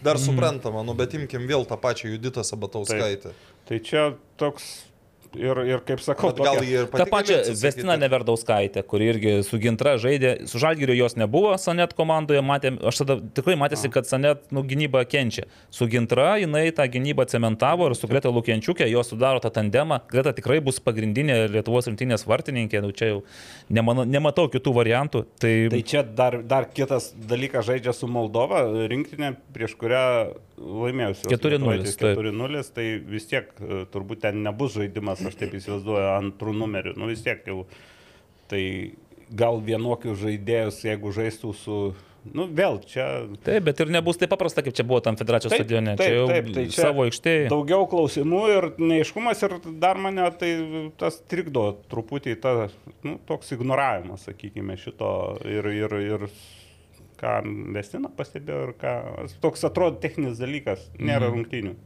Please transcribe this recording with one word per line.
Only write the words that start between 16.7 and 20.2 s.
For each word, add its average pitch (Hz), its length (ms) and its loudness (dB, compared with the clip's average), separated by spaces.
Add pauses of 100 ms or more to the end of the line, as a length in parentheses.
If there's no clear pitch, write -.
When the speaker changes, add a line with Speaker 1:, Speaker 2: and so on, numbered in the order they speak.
Speaker 2:
tą 156 160 2
gynybą 131 400 0
cementavo 127 640 2
ir 120 60 0
su - 100 -6
Greta 127 240 2
Lukenčiukė, 120 580 2
jos 117 220 2
sudaro 127 320 2
tą - 80 0
tandemą. 120 560 2
Greta 135 260 2